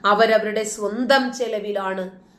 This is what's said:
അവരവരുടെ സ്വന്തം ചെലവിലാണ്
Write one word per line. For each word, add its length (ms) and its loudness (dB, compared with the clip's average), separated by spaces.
അവരവരുടെ 600 4
സ്വന്തം 680 0
ചെലവിലാണ് 880 -6